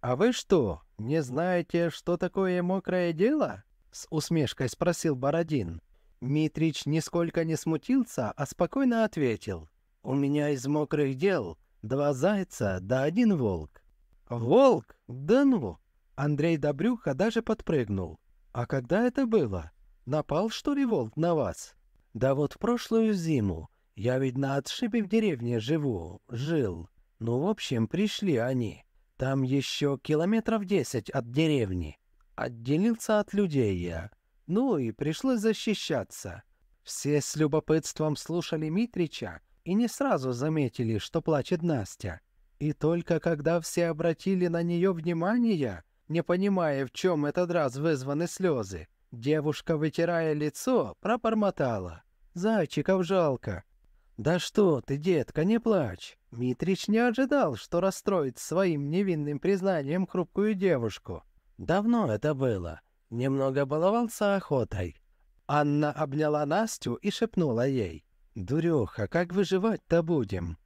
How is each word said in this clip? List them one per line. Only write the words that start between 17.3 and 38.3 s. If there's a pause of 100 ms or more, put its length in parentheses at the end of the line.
подпрыгнул. (340)
«А
когда
это
было? (340)
Напал,
что
ли,
волк
на
вас?» (380)
«Да
вот
в
прошлую
зиму. (260)
Я
ведь
на
отшибе
в
деревне
живу,
жил. (300)
Ну,
в
общем,
пришли
они. (320)
Там
ещё
километров
десять
от
деревни. (360)
Отделился
от
людей
я. (360)
Ну
и
пришлось
защищаться». (400)
Все
с
любопытством
слушали